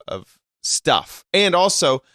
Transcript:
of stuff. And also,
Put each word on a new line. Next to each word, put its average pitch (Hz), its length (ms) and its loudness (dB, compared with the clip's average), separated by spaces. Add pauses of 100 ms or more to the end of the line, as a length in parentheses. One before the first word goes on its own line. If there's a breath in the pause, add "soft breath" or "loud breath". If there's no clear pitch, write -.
of - 320 -14 (240)
stuff. - 680 -2
And 196 220 2
also, 175 480 0 (120)